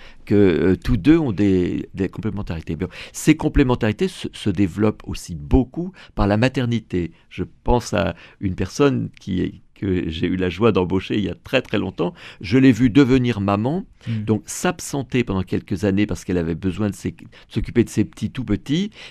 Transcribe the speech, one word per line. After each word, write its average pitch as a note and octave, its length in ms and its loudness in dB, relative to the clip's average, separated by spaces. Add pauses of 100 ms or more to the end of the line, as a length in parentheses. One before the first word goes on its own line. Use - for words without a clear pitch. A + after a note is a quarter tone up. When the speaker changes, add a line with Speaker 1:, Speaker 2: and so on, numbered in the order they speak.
(260)
Speaker 1:
que, A2 80 2
euh, F#2 420 4
tous A#2+ 220 -2
deux C#3+ 180 6
ont D3 160 0
des, F#2 600 0
des F#2 160 -2
complémentarités. F#2+ 640 -6
Bien, E2+ 120 -6 (260)
ces - 200 4
complémentarités C3+ 760 0
se, - 260 -10
se - 160 -4
développent G2+ 560 0
aussi - 280 -10
beaucoup C3 580 -2 (220)
par G#2+ 120 0
la G2+ 100 2
maternité. A#2 760 -2 (180)
Je F#2 140 -8 (200)
pense A#2+ 300 0
à F2+ 200 0 (260)
une F#2+ 160 -4
personne A#2 520 0 (100)
qui F#2 220 -4
est, - 220 -6 (120)
que F#2 360 -2
j'ai D#2+ 160 -2
eu F2+ 100 0
la F#2 140 0
joie G2+ 220 2
d'embaucher F#2 440 0
il G#2 80 -2
y F2+ 60 -4
a F2 40 -8
très, - 280 -2
très - 160 -4
longtemps. G2 340 -4 (300)
Je G#2+ 160 2
l'ai C3+ 120 8
vue A#2+ 200 4
devenir A#2+ 500 4
maman, G#2 460 -2 (200)
Speaker 2:
Mm. A2 180 -4
Speaker 1:
donc G#2+ 220 0
s'absenter C#3+ 800 -4
pendant F#2+ 180 -2
quelques F#2+ 420 -4
années G2 220 2
parce F#2+ 180 -8
qu'elle F#2 140 -2
avait E2+ 160 -2
besoin F#2+ 360 -2
de F#2+ 40 -6
s'é-, F2 220 -8 (320)
s'occuper - 340 0
de G#2 60 0
ses A2 160 -2
petits - 260 -6
tout C3 140 -8
petits. C3+ 460 -2 (200)